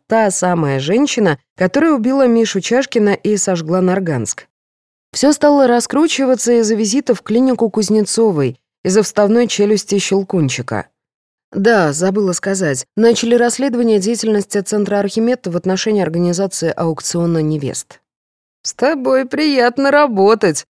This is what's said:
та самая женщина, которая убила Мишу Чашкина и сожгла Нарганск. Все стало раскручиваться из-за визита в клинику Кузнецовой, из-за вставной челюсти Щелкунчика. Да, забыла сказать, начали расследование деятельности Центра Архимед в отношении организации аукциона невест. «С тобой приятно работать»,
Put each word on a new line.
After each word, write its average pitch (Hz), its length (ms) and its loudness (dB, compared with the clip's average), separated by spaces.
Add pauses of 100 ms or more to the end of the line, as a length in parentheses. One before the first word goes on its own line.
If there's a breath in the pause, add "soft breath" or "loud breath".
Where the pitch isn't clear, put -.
та 220 220 2
самая 165 500 -2
женщина, 196 600 0 (160)
которая 294 380 0
убила 262 340 2
Мишу 226 320 0
Чашкина 226 540 0
и 208 240 -2
сожгла 175 420 -2
Нарганск. 180 680 -2 (640)
Все 277 180 2
стало 285 360 4
раскручиваться 254 920 0
из-за 220 160 0
визита 226 380 0
в - 80 -4
клинику 233 480 2
Кузнецовой, 202 880 0 (240)
из-за 190 200 0
вставной 214 440 2
челюсти 202 520 0
Щелкунчика. 160 880 -2 (640)
Да, 196 400 2
забыла 190 400 -2
сказать, 180 540 -4 (100)
начали 233 400 2
расследование 240 640 0
деятельности 208 640 -2
Центра 208 380 -2
Архимед 220 480 -2
в 170 100 -4
отношении 190 440 -2
организации 175 760 -2
аукциона 165 640 -2
невест. 151 600 -6 (640)
«С - 100 -12
тобой 262 520 0
приятно 277 640 0
работать», 214 800 2